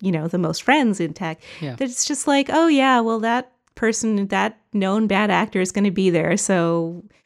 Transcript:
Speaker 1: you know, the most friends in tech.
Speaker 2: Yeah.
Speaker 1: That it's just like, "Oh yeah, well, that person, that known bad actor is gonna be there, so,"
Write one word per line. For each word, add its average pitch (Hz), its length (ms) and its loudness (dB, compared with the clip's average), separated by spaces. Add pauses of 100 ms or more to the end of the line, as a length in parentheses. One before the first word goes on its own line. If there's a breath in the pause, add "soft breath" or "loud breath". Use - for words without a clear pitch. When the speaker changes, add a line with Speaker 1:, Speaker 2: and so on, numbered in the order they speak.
Speaker 1:
you 185 100 -2
know, 160 160 -2
the 170 120 -4
most 165 240 -4
friends 254 360 2
in 160 140 -4
tech. 160 280 -10 (200 loud breath)
Speaker 2:
Yeah. 139 140 -8
Speaker 1:
That 269 140 -4
it's 240 140 -6
just - 240 -4
like, 277 240 2
"Oh 330 160 4
yeah, 269 320 4
well, 226 220 0
that 233 320 -2 (220)
person, 220 520 0
that 202 320 -2 (140)
known 208 340 2
bad 202 240 2
actor 190 300 0
is 185 100 -2
gonna 202 200 0
be 185 180 2
there, 170 260 2
so," 170 680 0 (200 soft breath)